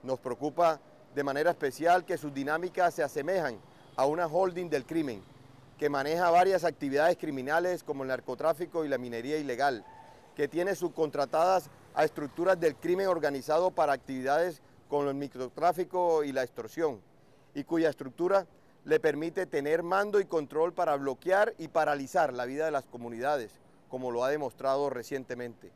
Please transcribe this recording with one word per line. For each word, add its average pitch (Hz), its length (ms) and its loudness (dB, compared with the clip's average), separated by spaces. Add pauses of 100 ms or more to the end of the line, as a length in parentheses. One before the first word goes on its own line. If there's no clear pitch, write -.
Nos 127 160 -4
preocupa 147 640 0 (340)
de 139 100 -2
manera 143 260 2
especial 165 560 2
que 175 100 -2
sus 147 160 -8
dinámicas 160 640 -2
se 160 80 -2
asemejan 147 560 -2 (380)
a 135 100 4
una 165 200 0
holding 175 440 0
del 135 160 0
crimen, 139 360 -4 (540)
que 147 140 0
maneja 156 400 2
varias 180 340 6
actividades 147 540 2
criminales 160 680 -2
como 139 180 -6
el 131 60 -6
narcotráfico 147 760 -2
y 151 60 -2
la 135 80 0
minería 123 400 -4
ilegal, 131 480 -2 (500)
que 147 140 0
tiene 180 260 0
subcontratadas 160 960 0 (240)
a 151 100 2
estructuras 165 540 0
del 160 160 2
crimen 180 320 0
organizado 151 640 0
para 151 220 2
actividades 139 720 -2 (260)
como 143 200 0
el 135 60 -2
microtráfico 156 1080 0
y 139 80 -4
la 131 100 0
extorsión, 120 580 -4 (540)
y 143 80 -6
cuya 160 260 2
estructura 170 560 0 (400)
le 156 140 4
permite 160 480 -2
tener 156 380 0
mando 202 340 2
y 196 60 2
control 160 480 -2
para 160 240 2
bloquear 180 600 0
y 160 120 -10
paralizar 147 640 2
la 123 140 -4
vida 139 180 -4
de 160 80 0
las 139 120 -2
comunidades, 120 760 -4 (280)
como 127 220 -6
lo 120 140 -2
ha 135 60 2
demostrado 139 600 -2
recientemente. 120 840 -10